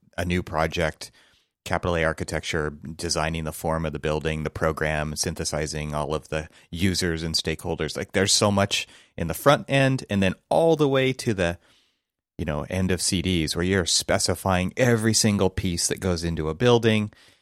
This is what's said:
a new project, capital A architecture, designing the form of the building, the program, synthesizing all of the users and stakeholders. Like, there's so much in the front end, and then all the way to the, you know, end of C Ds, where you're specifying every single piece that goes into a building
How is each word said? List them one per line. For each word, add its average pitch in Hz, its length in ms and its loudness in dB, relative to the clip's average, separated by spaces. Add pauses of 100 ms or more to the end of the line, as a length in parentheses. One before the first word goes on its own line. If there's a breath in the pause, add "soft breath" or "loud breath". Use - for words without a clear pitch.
(180)
a 85 60 -2
new 87 180 0
project, 80 680 -2 (540 soft breath)
capital 87 320 -2
A 80 80 2
architecture, 78 640 -4
designing 80 760 -4
the 76 80 -6
form 80 340 -4
of 76 80 -6
the 73 40 -8
building, 78 440 -2
the 73 80 -6
program, 76 640 -2
synthesizing 76 800 -4
all 76 200 -2
of 73 140 -6
the 78 200 -6 (220 soft breath)
users 87 520 -2
and 82 120 -4
stakeholders. 80 600 -4
Like, - 160 -8
there's 98 200 2
so 104 180 4
much 98 360 2 (300 soft breath)
in 82 120 -4
the 82 60 -4
front 139 340 4
end, 135 420 2
and 101 120 4
then 92 120 2 (160)
all 165 260 4
the 147 120 4
way 131 260 2
to 123 180 -2
the, 87 260 0 (800)
you 82 80 -6
know, 73 240 -4
end 92 220 0
of 90 100 0
C 90 220 0
Ds, 85 340 0
where 85 80 0
you're 92 220 2
specifying 92 920 0
every 113 380 4
single 101 340 4
piece - 380 -2
that - 140 -4
goes 87 220 0
into 82 280 -2
a 78 40 -4
building 110 580 4 (300 soft breath)